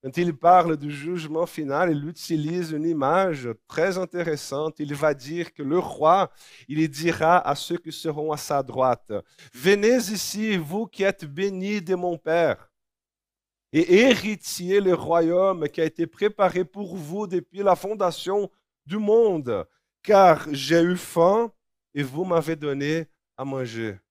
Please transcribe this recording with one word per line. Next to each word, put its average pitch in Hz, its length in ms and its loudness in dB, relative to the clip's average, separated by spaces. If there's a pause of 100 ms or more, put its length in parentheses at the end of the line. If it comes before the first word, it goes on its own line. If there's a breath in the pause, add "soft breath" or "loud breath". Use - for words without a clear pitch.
Quand 131 140 -8
il 175 180 0
parle 170 440 6
du 147 120 -8
jugement 156 540 -6
final, 156 460 -2
il 151 180 -2
utilise 165 640 -6
une 156 160 -4
image 156 640 0 (180)
très 180 300 -2
intéressante. 160 800 -6
Il 147 140 -6
va 151 180 2
dire 151 400 -8
que 151 100 -14
le 143 160 0
roi, 175 540 2 (360 soft breath)
il 156 200 0
dira 160 580 2
à 143 80 0
ceux 170 220 -8
qui 156 160 -12
seront 151 400 -6
à 147 60 -4
sa 143 240 -2
droite, « 127 500 -2 (400 soft breath)
Venez 202 440 4
ici, 214 600 -2
vous 180 300 -4
qui - 160 -6
êtes 196 240 0
bénis 190 560 -6
de 185 140 -2
mon 175 200 -4
Père, 160 560 0 (1000)
et 180 280 6
héritiez 202 800 2
le 185 140 2
royaume 170 760 0
qui 165 140 -4
a - 20 2
été 160 220 -4
préparé 185 580 0
pour 196 320 -12
vous 185 300 -8
depuis 180 360 -6
la 190 140 4
fondation 196 720 -4 (360)
du 165 100 -6
monde, 196 720 2 (340)
car 190 480 6
j'ai 143 300 2
eu 180 160 2
faim 196 560 0 (400)
et 143 100 -6
vous 139 220 -6
m'avez 165 320 0
donné 147 500 -4 (300)
à 127 80 -10
manger. 113 540 -8 (120)